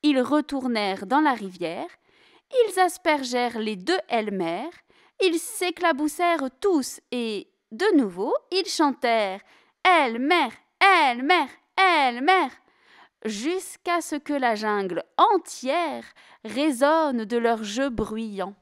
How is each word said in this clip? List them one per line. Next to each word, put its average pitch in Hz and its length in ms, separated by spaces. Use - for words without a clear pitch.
Ils 269 200
retournèrent 240 840
dans 277 140
la 294 140
rivière, 185 560
ils 440 280
aspergèrent 247 800
les 220 180
deux 254 220
Elmer, 202 640
ils 349 180
s'éclaboussèrent 330 1080
tous 339 400
et, 226 400
de 349 240
nouveau, 208 360
ils 381 160
chantèrent « 226 720
Elmer, 294 640
Elmer, 311 680
Elmer », 311 720
jusqu'à 330 760
ce - 140
que 294 180
la 254 220
jungle 202 500
entière 330 880
résonne 277 800
de 220 120
leur 233 280
jeu 247 260
bruyant. 208 720